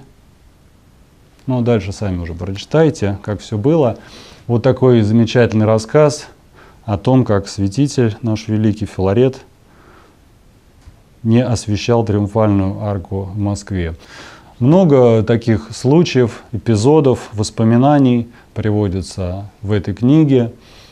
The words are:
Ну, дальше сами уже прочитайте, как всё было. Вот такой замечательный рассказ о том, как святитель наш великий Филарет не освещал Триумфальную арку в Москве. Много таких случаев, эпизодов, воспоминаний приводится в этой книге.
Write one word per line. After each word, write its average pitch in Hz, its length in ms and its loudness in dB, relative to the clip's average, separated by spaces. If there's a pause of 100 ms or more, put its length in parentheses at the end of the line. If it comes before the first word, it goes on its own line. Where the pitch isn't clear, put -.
(1500)
Ну, 127 140 -2
дальше 107 320 0
сами 92 260 -6
уже 85 140 -8
прочитайте, 101 920 -2
как 104 160 -6
всё - 180 -8
было. 131 400 0 (500)
Вот 117 140 0
такой 127 400 4
замечательный 110 640 2
рассказ 143 640 0 (580)
о 104 120 -2
том, 127 260 2
как 101 240 -2
святитель 110 760 -2
наш 110 260 -4
великий 107 380 -2
Филарет 101 600 0 (1800)
не 117 200 2
освещал 117 640 -2
Триумфальную 101 760 0
арку 98 520 -6
в 107 40 -10
Москве. 98 580 -6 (640)
Много 131 640 4
таких 117 520 -2
случаев, 127 760 0
эпизодов, 120 840 2
воспоминаний 120 960 2 (240)
приводится 101 960 -4 (120)
в 101 100 -8
этой 104 220 -2
книге. 127 600 2 (380)